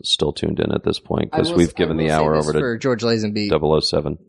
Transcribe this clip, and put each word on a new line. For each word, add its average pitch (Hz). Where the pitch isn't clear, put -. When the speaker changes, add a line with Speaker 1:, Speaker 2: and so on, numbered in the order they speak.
Speaker 1:
still -
tuned 76
in 76
at -
this -
point, -
Speaker 2:
I -
Speaker 1:
'cause 82
Speaker 2:
will -
Speaker 1:
we've 85
Speaker 2:
s-, -
I -
Speaker 1:
given 82
Speaker 2:
will 80
Speaker 1:
the 78
Speaker 2:
say 78
Speaker 1:
hour 78
Speaker 2:
this 76
Speaker 1:
over 76
to 76
Speaker 2:
for 117
George 120
Lazenby. 107
Speaker 1:
double 76
oh 76
seven. 76